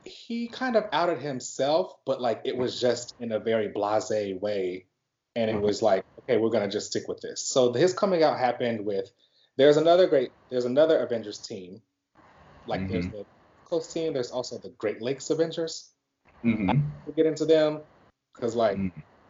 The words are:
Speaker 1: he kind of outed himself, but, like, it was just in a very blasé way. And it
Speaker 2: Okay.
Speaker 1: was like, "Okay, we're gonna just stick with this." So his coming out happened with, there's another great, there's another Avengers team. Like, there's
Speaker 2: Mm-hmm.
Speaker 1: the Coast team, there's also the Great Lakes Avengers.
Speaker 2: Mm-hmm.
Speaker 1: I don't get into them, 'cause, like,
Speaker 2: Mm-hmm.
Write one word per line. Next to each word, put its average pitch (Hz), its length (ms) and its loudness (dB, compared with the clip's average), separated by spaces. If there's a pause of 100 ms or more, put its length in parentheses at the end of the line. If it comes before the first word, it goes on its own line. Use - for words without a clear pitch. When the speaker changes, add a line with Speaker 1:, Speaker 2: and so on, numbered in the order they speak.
Speaker 1:
he 233 440 -10
kind 247 280 -2
of 208 160 0
outed 165 260 0
himself, 139 760 -2 (120)
but, 131 140 -2
like, 117 240 -2
it 127 120 -4
was 123 240 -2
just 120 380 0
in 117 140 -6
a 107 60 0
very 110 300 0
blasé 104 720 -2
way. 95 460 -4 (500)
And 113 140 0
it 107 80 0
Speaker 2:
Okay. - 20 -4
Speaker 1:
was 104 220 0
like, 98 220 4 (160)
"Okay, 120 180 2
we're 113 120 4
gonna 104 200 2
just 101 200 -4
stick - 180 -6
with 90 120 -8
this." - 280 -10
So 123 240 4
his 160 200 4
coming 180 300 2
out 127 160 4
happened 120 480 -2
with, 98 240 -4 (460)
there's 147 200 8
another 170 300 6
great, 139 260 2 (180)
there's 123 140 -2
another 143 360 4
Avengers 110 420 -6
team. 98 400 -14 (840)
Like, 98 220 -4
there's 90 180 -2
Speaker 2:
Mm-hmm. 95 40 -6
Speaker 1:
the 101 160 -12 (380)
Coast 160 280 -4
team, 160 220 -2
there's 123 180 -4
also 123 280 -6
the 95 100 -16
Great 104 320 -6
Lakes 135 280 -4
Avengers. 160 640 -4 (500)
Speaker 2:
Mm-hmm. 107 260 0
Speaker 1:
I 85 40 2 (320)
don't - 100 -12
get 160 100 4
into 156 200 -2
them, 151 380 4 (500)
'cause, 113 220 -6
like, 107 220 2
Speaker 2:
Mm-hmm. 95 220 -4 (300)